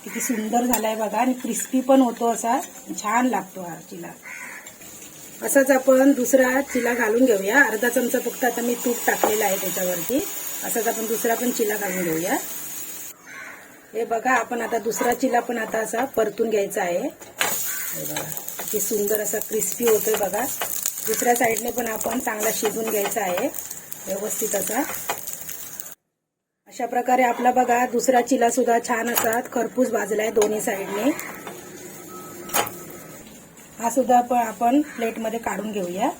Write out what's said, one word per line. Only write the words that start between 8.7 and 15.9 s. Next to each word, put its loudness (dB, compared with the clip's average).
तूप -2
टाकलेला 2
आहे 2
त्याच्यावरती. -2
असाच -2
आपण -2
दुसरा 0
पण 0
चिला 0
घालून -2
घेऊया. 0
हे -2
बघा, 0
आपण 0
आता -2
दुसरा 2
चिला 4
पण -2
आता -2
असा -2